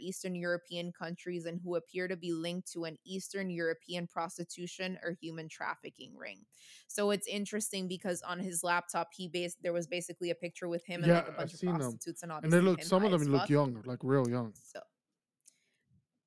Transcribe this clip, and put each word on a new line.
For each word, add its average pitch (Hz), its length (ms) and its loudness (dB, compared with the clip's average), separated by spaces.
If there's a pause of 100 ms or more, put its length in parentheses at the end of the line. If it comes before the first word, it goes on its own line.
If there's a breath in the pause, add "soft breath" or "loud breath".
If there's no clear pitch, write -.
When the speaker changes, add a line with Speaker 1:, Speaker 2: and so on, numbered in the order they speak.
Speaker 1:
Eastern 185 340 -6
European 175 560 -2
countries 175 540 -6
and 170 180 -6
who 175 120 -2
appear 175 340 -4
to 185 80 -4
be 170 160 -4
linked 175 400 -4
to 170 100 -6
an 160 220 -6
Eastern 190 440 -4
European 170 560 -2
prostitution 175 1000 -6
or 175 180 -2
human 160 260 -8
trafficking - 680 -10
ring. - 220 -12 (480 loud breath)
So 208 240 2
it's 202 160 0
interesting 202 600 -2
because 180 360 -2
on 180 160 -6
his 175 220 -4
laptop, 175 540 0
he 180 140 -8
bas-, 175 320 -2
there 175 100 0
was 170 160 0
basically 175 440 -4
a 165 40 -2
picture 175 320 -6
with 170 180 -2
him 175 180 -4
and, 160 80 10
Speaker 2:
Yeah, 170 80 8
Speaker 1:
like, 165 100 0
a - 20 -6
bunch 156 200 -4
Speaker 2:
I've - 20 -12
Speaker 1:
of - 60 -14
Speaker 2:
seen 180 100 0
them. 170 100 2
Speaker 1:
prostitutes 131 440 -4
and 170 80 -8
Speaker 2:
And 156 200 0
they 170 60 12
Speaker 1:
obviously 185 140 8
Speaker 2:
look, 175 80 2
Speaker 1:
him - 60 -6
Speaker 2:
some 190 200 6
of 208 60 4
Speaker 1:
high 180 60 8
Speaker 2:
them 156 40 2
Speaker 1:
as 147 80 2
Speaker 2:
look 139 120 6
Speaker 1:
fuck. - 80 0
Speaker 2:
young, 139 360 4
like, 123 180 -4
real 127 240 6
young. 120 340 0
Speaker 1:
So, - 200 -12 (1500 soft breath)